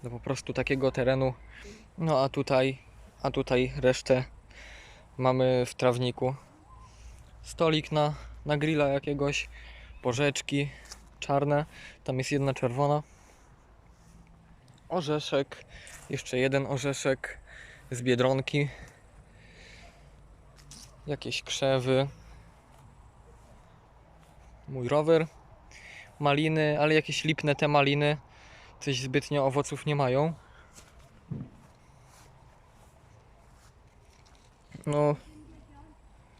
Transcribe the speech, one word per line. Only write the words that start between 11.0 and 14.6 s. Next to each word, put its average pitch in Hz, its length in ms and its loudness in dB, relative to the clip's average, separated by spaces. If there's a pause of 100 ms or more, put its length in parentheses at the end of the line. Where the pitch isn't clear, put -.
czarne, 143 460 0 (380)
tam 131 140 -4
jest 127 140 -4
jedna 139 220 0
czerwona. 143 500 0 (1900)